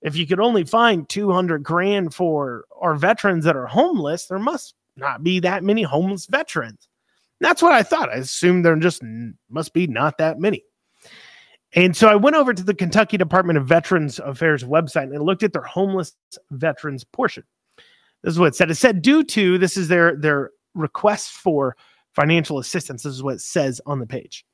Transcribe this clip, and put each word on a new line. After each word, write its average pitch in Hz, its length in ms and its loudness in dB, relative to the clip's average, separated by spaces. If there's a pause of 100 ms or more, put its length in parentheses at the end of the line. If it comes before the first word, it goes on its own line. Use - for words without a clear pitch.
If 151 140 -6
you 165 100 -2
could 180 140 -2
only 220 240 2
find 220 460 2
two 202 220 -2
hundred 175 320 0
grand 180 500 -2
for 143 500 -4 (160)
our 165 160 0
veterans 180 480 0
that 151 140 2
are 123 100 -8
homeless, 175 600 0
there 190 120 -6
must 277 340 -6 (220)
not 131 260 -6
be 180 200 0
that 180 240 -2
many 214 180 2
homeless 175 440 -2
veterans. 156 600 -6 (540)
That's 339 200 2
what 330 120 6
I 233 100 6
thought. 320 260 -2
I 113 100 -6
assumed 175 440 0
there 165 140 4
just 165 260 -2
n-, 113 340 -12 (120)
must 151 240 -8
be 180 120 0
not 139 320 -2
that 160 220 -2
many. 185 240 -2 (1080)
And 180 220 4
so 226 120 6
I 214 80 8
went 269 220 4
over 254 160 2
to 185 100 -6
the 196 100 0
Kentucky 190 440 0
Department 180 400 2
of 135 100 -2
Veterans 160 500 2
Affairs 139 460 -2
website 139 500 -2
and 147 80 -6
looked 185 220 -2
at 202 80 0
their 156 100 -6
homeless 190 520 -4 (380)
veterans 143 520 -6
portion. - 400 -6 (800)
This 175 100 -2
is 165 60 -4
what 175 80 6
it 143 80 0
said. 170 160 2
It 160 40 -2
said, 208 260 4
"Due 285 240 4
to," 185 320 2
this 180 180 0
is 180 140 -4
their, 170 260 4
their 143 360 -2 (220)
request 202 580 -2
for 139 440 -2 (380)
financial 156 440 0
assistance. 135 460 -8
This 143 100 -8
is 127 80 -12
what 131 140 -6
it - 60 -14
says 135 440 -4
on 143 140 -6
the 117 80 -10
page. - 360 -14 (100)